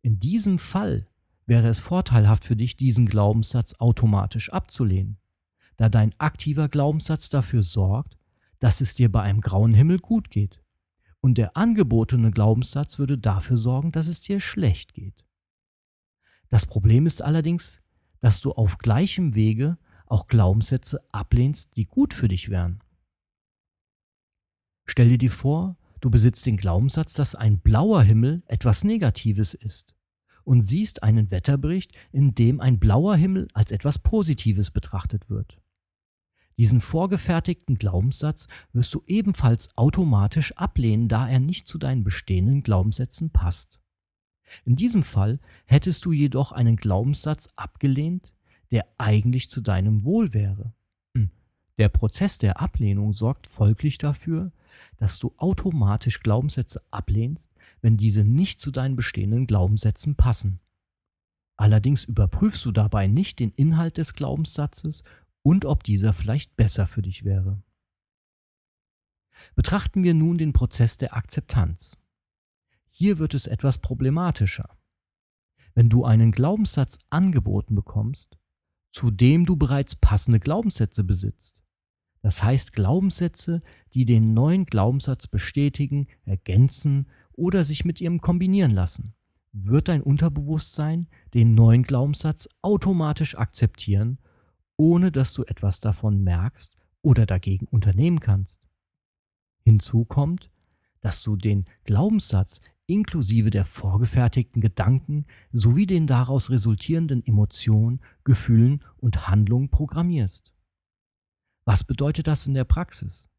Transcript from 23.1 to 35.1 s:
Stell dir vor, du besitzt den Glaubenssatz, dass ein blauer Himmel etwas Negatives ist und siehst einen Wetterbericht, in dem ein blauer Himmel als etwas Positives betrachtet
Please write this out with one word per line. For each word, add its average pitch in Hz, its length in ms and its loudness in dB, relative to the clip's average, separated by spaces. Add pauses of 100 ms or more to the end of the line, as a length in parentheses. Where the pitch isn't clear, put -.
Stell 123 320 4
dir 120 140 2
vor, 165 460 -2 (220)
du 127 100 -2
besitzt 113 360 4
den 110 120 0
Glaubenssatz, 95 580 -2
dass 143 180 -2
ein 107 260 0
blauer 147 440 4
Himmel 117 420 4
etwas - 380 0
Negatives 113 720 0
ist - 420 -12 (480)
und 123 180 4
siehst 147 400 -2
einen 107 300 2
Wetterbericht, 143 600 -2 (200)
in 135 240 2
dem 120 260 2
ein 120 180 2
blauer 135 360 4
Himmel 190 380 2
als - 180 0
etwas 139 260 -2
Positives 113 720 0
betrachtet - 600 -8